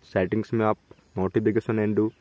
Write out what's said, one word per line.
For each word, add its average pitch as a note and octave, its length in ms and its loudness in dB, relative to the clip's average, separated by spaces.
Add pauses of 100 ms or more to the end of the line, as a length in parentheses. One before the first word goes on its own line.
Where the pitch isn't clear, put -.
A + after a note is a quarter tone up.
सेटिंग्स G#2 500 -2
में A2+ 120 0
आप G#2+ 120 0 (400)
notification A2 600 0
and G#2+ 280 0 (120)